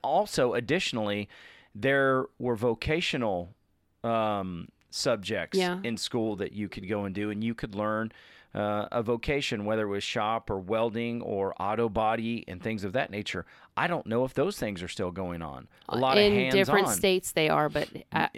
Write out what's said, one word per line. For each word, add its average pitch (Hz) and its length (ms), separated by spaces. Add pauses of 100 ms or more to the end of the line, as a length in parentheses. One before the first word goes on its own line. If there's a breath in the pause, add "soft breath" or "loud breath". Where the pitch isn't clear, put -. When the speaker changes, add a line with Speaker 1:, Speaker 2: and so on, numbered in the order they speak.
Speaker 1:
also, 147 500
additionally, 110 760 (460 loud breath)
there 135 520 (120)
were 123 160
vocational, 113 1040 (480)
um, 101 640 (220)
subjects 107 680
Speaker 2:
Yeah. 180 240
Speaker 1:
in 117 140
school 110 400
that 92 160
you 104 160
could 92 200
go 104 180
and 98 60
do, 104 180
and 107 120
you 117 140
could 104 180
learn, 107 380 (420 soft breath)
uh, 104 380
a 120 100
vocation, 120 640
whether 110 180
it 107 80
was 101 140
shop 113 440
or 98 120
welding 113 600
or 98 380
auto 107 280
body 113 580
and 90 160
things 110 220
of 95 80
that 127 180
nature. 98 340 (320 soft breath)
I 156 120
don't 170 180
know 117 180
if 127 80
those 170 260
things 101 220
are 90 60
still 90 240
going 87 320
on. 69 240 (220 soft breath)
A - 80
Speaker 2:
Uh, - 20
Speaker 1:
lot 131 200
of 208 40
Speaker 2:
in 202 300
different 196 340
Speaker 1:
hands-on. 202 120
Speaker 2:
states 185 340
they 156 160
are, 151 200
but, 151 200 (240)
uh, 160 160
Speaker 1:
Y- - 100